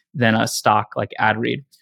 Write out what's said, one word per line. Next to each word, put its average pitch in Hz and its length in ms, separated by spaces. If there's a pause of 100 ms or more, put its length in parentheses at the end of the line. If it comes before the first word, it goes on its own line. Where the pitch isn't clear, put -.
(140)
than 113 220
a 113 120
stock 107 480
like 110 220
ad 107 220
read. 120 240 (180)